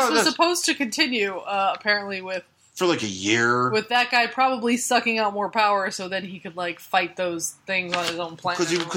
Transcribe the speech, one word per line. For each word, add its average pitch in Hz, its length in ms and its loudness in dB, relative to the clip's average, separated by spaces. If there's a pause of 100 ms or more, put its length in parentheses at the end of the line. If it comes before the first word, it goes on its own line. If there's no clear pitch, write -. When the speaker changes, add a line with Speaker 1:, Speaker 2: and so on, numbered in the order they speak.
Speaker 1:
how 240 60 2
Speaker 2:
was 320 140 4
Speaker 1:
that's 311 60 2
Speaker 2:
supposed 339 360 2
to 330 80 2
continue, 226 640 0
uh, 196 420 0
apparently 202 440 -2
with 185 200 -6 (320)
Speaker 1:
for, 185 120 0
like, 151 160 2
a 110 60 -2
year. 117 640 2
Speaker 2:
with 214 180 0
that 240 220 2
guy 240 160 4
probably 247 520 2
sucking 240 400 0
out 208 160 0
more 202 160 -2
power, 202 400 2
so 185 180 -8
then 185 160 -4
he 185 140 -12
could, 165 180 -14
like, 175 240 -6
fight 180 360 -2
those 170 380 -4 (120)
things 180 280 -2
on 175 120 -2
his 170 120 -4
own 165 180 -8
planet 180 220 -4
Speaker 1:
'Cause 165 120 0
he, 175 60 2
Speaker 2:
or 175 80 0
Speaker 1:
'cause 156 120 -6